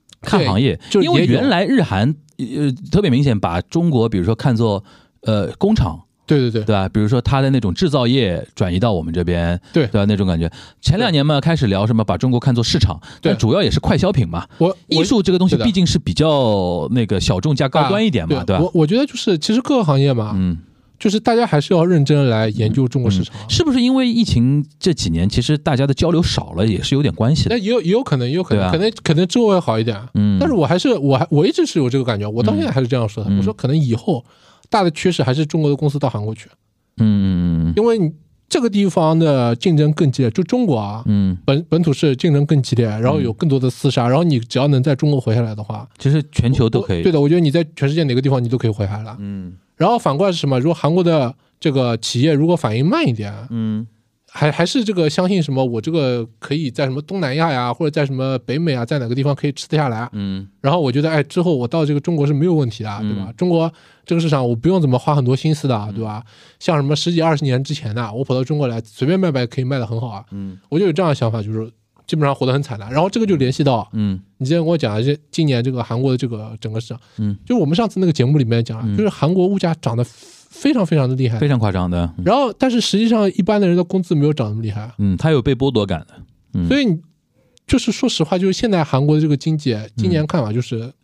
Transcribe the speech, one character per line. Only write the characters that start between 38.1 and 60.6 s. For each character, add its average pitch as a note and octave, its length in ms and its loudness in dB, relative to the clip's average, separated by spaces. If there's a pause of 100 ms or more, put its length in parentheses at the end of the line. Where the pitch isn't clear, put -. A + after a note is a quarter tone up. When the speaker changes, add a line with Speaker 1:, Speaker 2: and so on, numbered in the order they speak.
Speaker 2:
这 D#4+ 140 0
个 A#3 80 2
地 G3+ 180 2
方 D#3+ 300 2
的 C3+ 380 2
竞 E3 200 0
争 D3+ 180 4
更 D3+ 160 2
激 B2+ 140 0
烈， A#2 80 2
就 F#3+ 120 0
中 B3 220 0
国 C#3+ 120 2
啊， G#2 300 -6
Speaker 1:
嗯。 G2 380 2
Speaker 2:
本， C#3 240 2
本 E3+ 140 2
土 E3 80 2
是 C3+ 240 0
竞 D#3 180 0
争 C#3+ 120 2
更 C#3+ 180 2
激 - 120 -6
烈， A#2 120 2
然 A2 240 0
后 D3+ 80 0
有 A#2+ 140 -2
更 D#3+ 160 -2
多 C3+ 100 2
的 B2+ 100 0
厮 C3+ 220 -2
杀， A#2+ 160 0
Speaker 1:
嗯。 - 20 2
Speaker 2:
然 C3 80 4
后 E3+ 60 2
你 D3 160 2
只 A#2 180 -6
要 C3+ 120 2
能 C3 120 4
在 C#3 140 2
中 D3 160 0
国 C#3 80 0
活 A2+ 160 0
下 A#2+ 60 2
来 A2 120 -4
的 G#2 80 -10
话， G#2+ 240 -10 (140)
Speaker 1:
其 C3+ 100 0
实 D3 220 2
全 A#2 200 2
球 A#2 180 2
都 A#2 120 0
可 F#2+ 140 -2
以。 E2 40 0
Speaker 2:
我， E2+ 40 0
对 F#3 80 4
的， D3+ 80 2
我 C#3+ 80 4
觉 E3 80 4
得 F3+ 60 4
你 D3+ 100 2
在 E3+ 120 2 (120)
全 C#3 140 -2
世 D3 40 -2
界 E3 120 0
哪 B2 100 0
个 C3 60 2
地 C#3 80 0
方 C3 120 2
你 A#2+ 60 -2
都 B2 100 0
可 A#2 80 -2
以 A2+ 60 0
活 G2+ 160 -4
下 G2+ 160 -6
来。 A2 160 -14
Speaker 1:
嗯。 G2 380 -12 (200)
Speaker 2:
然 F3+ 120 2
后 A#3 100 2
反 C#3+ 180 0
过 F#3+ 80 0
来 F#3+ 60 2
是 E3+ 80 -6
什 D3 80 -2
么？ C3+ 100 0
如 C3 120 0
果 E3+ 40 2
韩 D#3 200 0
国 F3+ 100 2
的 D3+ 320 0 (240)
这 D#3+ 100 -2
个 B2+ 280 0
企 - 240 -4
业 D#3+ 100 4
如 D3 160 2
果 F3 80 2
反 A#2 220 -2
应 C3+ 80 2
慢 D4 220 0
一 B2 60 2
点， G2+ 180 -8 (200)
Speaker 1:
嗯。 A2 340 -4 (420)
Speaker 2:
还， D3 240 -2
还 E3+ 140 0
是 A#3+ 180 0
这 G#3 100 -2
个 E3 160 0
相 F3+ 200 0
信 F#3+ 120 2
什 C#3+ 120 -4
么， C3 100 0
我 A#2+ 160 -2
这 A2 100 -6
个 B2+ 380 -2 (120)
可 - 140 -8
以 D3+ 160 -2
在 D3 160 -4
什 C3 60 -2
么 C#3 100 -6
东 F#3+ 200 -8
南 C3 140 -2
亚 D#3+ 160 0
呀， B2 220 -2
或 E3 120 -4
者 D3+ 40 -2
在 D3 160 0
什 C3+ 80 -4
么 C3 260 -2
北 B2+ 180 -6
美 E3 160 -2
啊， A#2+ 120 -2
在 D3 140 -2
哪 A#2+ 80 -4
个 B2 80 -4
地 C3+ 80 0
方 C#3+ 100 0
可 D3 140 -4
以 C#3+ 60 -2
吃 - 140 -14
得 D#3 100 -2
下 D3 100 0
来。 A#2 260 -6
Speaker 1:
嗯。 G2 340 -6 (140)